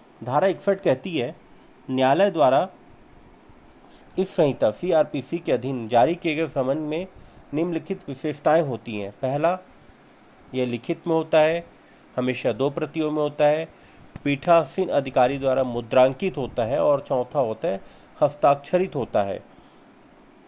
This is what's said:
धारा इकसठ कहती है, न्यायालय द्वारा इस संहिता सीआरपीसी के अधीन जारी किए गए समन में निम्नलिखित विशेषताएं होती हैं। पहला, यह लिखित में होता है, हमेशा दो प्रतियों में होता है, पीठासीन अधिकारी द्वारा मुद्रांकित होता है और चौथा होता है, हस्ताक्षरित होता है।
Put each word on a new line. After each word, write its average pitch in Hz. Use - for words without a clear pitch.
धारा 143
इकसठ 190
कहती 175
है, 131
न्यायालय 135
द्वारा 156
इस 185
संहिता 135
सीआरपीसी 160
के 165
अधीन 123
जारी 123
किए 165
गए 156
समन 139
में 156
निम्नलिखित 165
विशेषताएं 156
होती 120
हैं। 101
पहला, 147
यह 127
लिखित 123
में 165
होता 160
है, 165
हमेशा 127
दो 127
प्रतियों 151
में 151
होता 147
है, 156
पीठासीन 160
अधिकारी 131
द्वारा 131
मुद्रांकित 127
होता 123
है 139
और 147
चौथा 135
होता 113
है, 196
हस्ताक्षरित 151
होता 113
है। 98